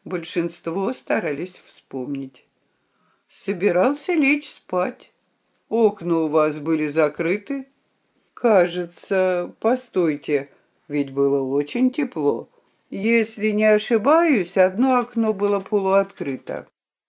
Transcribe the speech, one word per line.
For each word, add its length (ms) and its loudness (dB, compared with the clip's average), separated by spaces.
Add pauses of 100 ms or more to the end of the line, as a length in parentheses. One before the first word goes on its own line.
Большинство 880 -4
старались 640 -6 (100)
вспомнить. 800 -12 (840)
«Собирался 840 -2
лечь 380 0
спать». 640 -6 (560)
«Окна 480 0
у 100 0
вас 320 0
были 300 -2
закрыты?» 760 -2 (680)
«Кажется, 1300 0
постойте, 880 0 (400)
ведь 240 -2
было 260 2
очень 520 0
тепло». 580 -2 (480)
Если 520 0
не 160 0
ошибаюсь, 880 2
одно 440 2
окно 340 0
было 260 0
полуоткрыто. 1080 -2 (440)